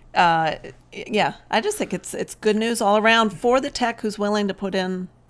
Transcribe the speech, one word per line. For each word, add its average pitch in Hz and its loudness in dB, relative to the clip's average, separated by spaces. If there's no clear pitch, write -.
Uh, 165 2
y-, - -12
yeah, 170 0
I 220 0
just 415 -4
think - -4
it's, - -8
it's - -6
good 214 0
news 220 0
all 208 4
around 226 4
for 240 2
the 277 -6
tech 233 -4
who's 214 -6
willing 208 0
to 190 -4
put 196 -6
in 185 -4